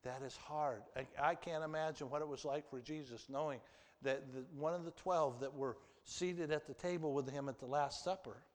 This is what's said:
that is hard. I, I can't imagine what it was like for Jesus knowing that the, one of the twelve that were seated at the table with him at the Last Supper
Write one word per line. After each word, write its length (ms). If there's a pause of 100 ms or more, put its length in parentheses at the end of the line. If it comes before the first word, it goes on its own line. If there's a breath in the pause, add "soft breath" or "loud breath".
that 180
is 160
hard. 460 (120)
I, 120 (240)
I 20
can't 300
imagine 480
what 100
it 60
was 180
like 240
for 100
Jesus 500
knowing 300 (420 loud breath)
that 320
the, 100 (140)
one 160
of 100
the 80
twelve 480
that 140
were 240 (260 loud breath)
seated 480
at 160
the 60
table 400
with 160
him 180
at 100
the 80
Last 380
Supper 320 (200)